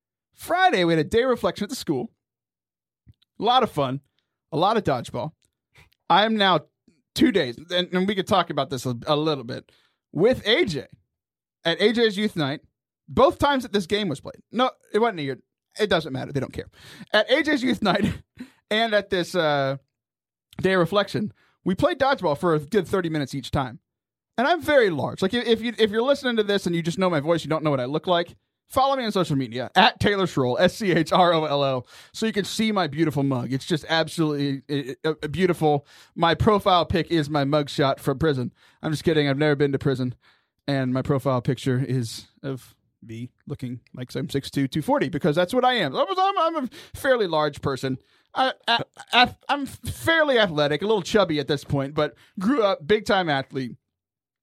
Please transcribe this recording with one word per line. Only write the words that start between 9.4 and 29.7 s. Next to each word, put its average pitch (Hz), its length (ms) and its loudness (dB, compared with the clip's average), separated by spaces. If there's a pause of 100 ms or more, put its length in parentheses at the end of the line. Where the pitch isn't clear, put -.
bit, 123 260 -12 (400)
with 226 380 2
A 294 160 4
J 160 220 -6 (800)
at 165 160 0
A 214 120 4
J's 220 240 2
Youth 214 180 -2
Night, 147 260 -4 (460)
both 247 320 2
times 285 240 2
that 233 100 -12
this 196 140 -2
game 208 220 -2
was 143 120 -6
played. - 300 -18
No, 247 220 0 (200)
it 208 60 2
wasn't 214 220 0
a - 20 -6
year. 135 160 -6 (400)
It 208 100 0
doesn't 165 240 0
matter. 131 200 -8
They 139 80 -2
don't 127 120 -8
care. - 160 -12 (460)
At 214 160 4
A 294 120 2
J's 294 200 0
Youth 240 180 -2
Night 202 320 0 (280)
<laughs> - 300 -14
and 214 240 0
at 202 140 0
this, 180 260 -2
uh, 143 440 0 (840)
day 190 140 2
of 190 60 4
reflection, 165 520 0 (320)
we 185 100 0
played 285 240 0
dodgeball 185 380 0
for 170 180 0
a 151 40 2
good 156 280 -2
thirty 185 220 -2
minutes 151 260 -6
each 135 160 -8
time. 131 280 -4 (580)
And 240 100 0
I'm 330 140 2
very 254 300 4
large. 123 320 -4
Like, 190 120 0
if 233 260 2
you, 233 180 -6
if 220 120 4
you're 226 120 0
listening 269 340 0
to 214 60 2
this 202 240 0
and 175 80 -2
you 170 80 0
just 160 160 -4
know 185 120 2
my 160 100 0
voice, 160 240 0
you 139 60 -4
don't 156 140 -2
know 156 60 2
what 135 100 0
I 123 60 -2
look 151 200 -4
like, 175 300 0 (320)
follow 269 280 2
me 262 100 -4
on 208 60 -2
social 160 240 0
media, 123 380 -6